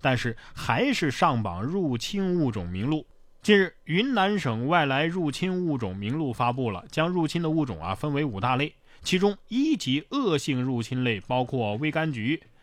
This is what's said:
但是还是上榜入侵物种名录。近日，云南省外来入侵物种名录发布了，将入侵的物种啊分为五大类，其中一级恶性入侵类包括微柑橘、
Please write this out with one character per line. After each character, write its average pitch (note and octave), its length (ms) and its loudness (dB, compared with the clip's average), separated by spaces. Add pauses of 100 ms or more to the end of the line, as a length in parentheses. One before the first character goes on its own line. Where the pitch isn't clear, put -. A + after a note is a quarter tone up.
但 C3+ 160 4
是 - 200 -4 (180)
还 G#3+ 380 0
是 E3 180 0
上 B2+ 320 2
榜 F#2 200 -4
入 D3+ 360 -2
侵 F#3+ 380 -2
物 C#3+ 160 2
种 F#2 160 -6
名 F#2 200 -2
录。 D3+ 180 0 (360)
近 G#3 160 8
日， F#3 160 2 (100)
云 A3 300 0
南 G3+ 240 2
省 A#2+ 300 -2
外 E3 180 4
来 C#3 180 2
入 E3 280 -2
侵 F3+ 340 -2
物 D3+ 100 0
种 G2 200 -4
名 G#2 200 -4
录 D3+ 160 -2
发 B2 200 0
布 B2 180 -2
了， F2+ 200 -6
将 D#3+ 180 0
入 F3 180 2
侵 E3+ 160 -2
的 D#3+ 80 -2
物 D#3 160 2
种 E2+ 160 -8
啊 F#2 120 -4
分 D3 200 -4
为 D3 100 0
五 G#2 160 -4
大 B2 160 2
类， C#3+ 180 -2 (280)
其 F#3 160 2
中 G3+ 180 4 (120)
一 C#4 280 2
级 C#3 340 -2
恶 F3+ 280 0
性 C3 240 -2
入 B2+ 180 -2
侵 B2+ 220 -4
类 A#2+ 180 0
包 B2+ 240 0
括 A#2+ 320 -2
微 D3+ 160 -2
柑 D#3+ 200 0
橘、 B2 300 -2 (200)